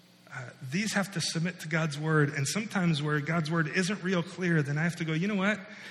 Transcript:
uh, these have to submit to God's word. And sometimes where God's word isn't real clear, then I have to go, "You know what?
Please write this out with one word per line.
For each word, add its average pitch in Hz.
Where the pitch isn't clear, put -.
uh, 131
these 202
have 196
to 165
submit 165
to 160
God's 156
word. 151
And 143
sometimes 180
where 151
God's 160
word 165
isn't 190
real 175
clear, 170
then 143
I 156
have 170
to 170
go, 160
"You 165
know 214
what? 202